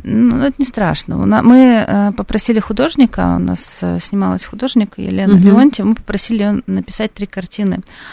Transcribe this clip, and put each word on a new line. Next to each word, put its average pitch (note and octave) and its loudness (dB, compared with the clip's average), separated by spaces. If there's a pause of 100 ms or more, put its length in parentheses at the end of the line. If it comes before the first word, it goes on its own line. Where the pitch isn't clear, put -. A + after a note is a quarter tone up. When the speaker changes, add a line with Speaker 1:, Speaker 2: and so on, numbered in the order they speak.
Speaker 1:
Ну, A#3+ 2
это C#4 -2
не C#4 -2
страшно. F3+ -4
У - -2
на-, G#3 2
мы, B3 6
э, G3+ 0
попросили A3 -2
художника, A#3 0
у - -2
нас, - -6
э, F3 -4
снималась F#3 -4
художник A3 -6
Елена F#3+ 0
Speaker 2:
Мгм. F#3 6
Speaker 1:
Леонтьева, A3 4
мы A3 2
попросили G#3 -6
её G3+ -2
написать F#3 -6
три G3+ -8
картины. F#3 -6 (340)